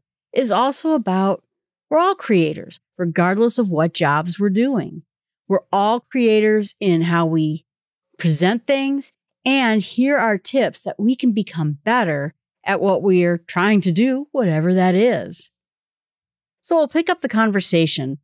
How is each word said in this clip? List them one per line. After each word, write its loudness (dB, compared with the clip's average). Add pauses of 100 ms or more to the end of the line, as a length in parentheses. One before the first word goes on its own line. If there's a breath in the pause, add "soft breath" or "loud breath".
(340)
is 0
also 0
about -2 (440)
we're 2
all 2
creators, -2 (180)
regardless 0
of 0
what 0
jobs 0
we're 2
doing. -2 (440)
We're 0 (120)
all 2
creators 0
in 2
how 0
we -2 (540)
present 0
things, -2 (320)
and 2
here 0
are 0
tips -2
that -8
we 0
can 0
become -4
better -2 (300)
at -2
what 0
we're 2
trying 0
to 0
do, 0
whatever 0
that 2
is. -2 (1120)
So 0
we'll 2
pick -2
up -2
the -4
conversation 0